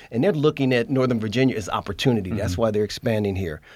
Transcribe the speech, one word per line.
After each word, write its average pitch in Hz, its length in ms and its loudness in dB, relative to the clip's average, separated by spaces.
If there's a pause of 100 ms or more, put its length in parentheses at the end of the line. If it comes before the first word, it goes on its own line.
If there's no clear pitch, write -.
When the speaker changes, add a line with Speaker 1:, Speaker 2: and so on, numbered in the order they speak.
(100)
Speaker 1:
and 123 140 0
they're 196 80 2
looking 143 420 2
at 117 160 0
Northern 127 300 2
Virginia 113 360 2
as 98 120 -6
opportunity. 104 640 0
That's 98 240 -2
Speaker 2:
Mm-hmm. 107 60 -4
Speaker 1:
why 113 120 2
they're 104 120 2
expanding 104 520 -2
here. 87 240 -6 (160)